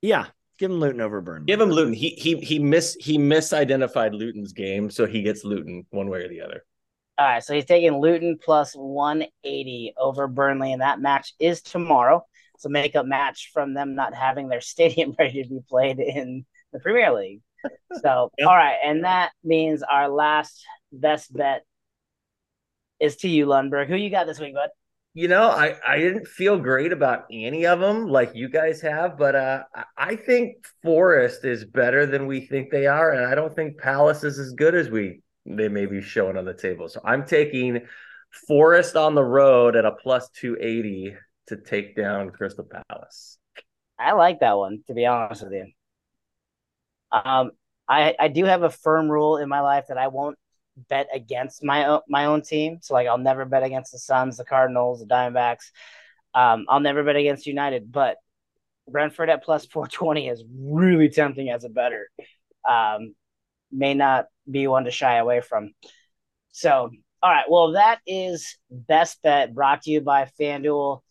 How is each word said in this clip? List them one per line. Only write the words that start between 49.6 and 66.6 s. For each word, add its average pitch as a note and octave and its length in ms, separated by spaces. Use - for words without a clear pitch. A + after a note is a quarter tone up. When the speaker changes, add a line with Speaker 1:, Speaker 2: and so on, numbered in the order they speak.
Speaker 3:
life C#3 280
that C3 80
I C3 120
won't C#3 280
bet C#3 260
against C3 500
my C#3+ 260
o-, D3+ 180
my C#3+ 180
own D3+ 180
team. D#3 380
So, - 120
like, B2 140
I'll A#2+ 100
never C3 260
bet C3 200
against C3 280
the B2 60
Suns, B2+ 400
the B2 80
Cardinals, B2 560
the G#2+ 60
Diamondbacks. B2 640
Um, A#2 340
I'll C#3 100
never C#3+ 240
bet C#3+ 140
against C#3+ 300
United, C#3 440
but C3 260
Brentford D3+ 440
at D3+ 120
plus D3+ 220
four - 220
twenty D3+ 420
is A#2 140
really D#3 540
tempting C#3 400
as A#2+ 160
a A#2+ 40
bettor. A2+ 400
Um, A2 460
may C#3 200
not C3+ 340
be C3+ 180
one C3 180
to B2 60
shy B2 260
away A#2+ 240
from. G#2+ 300
So, C3+ 380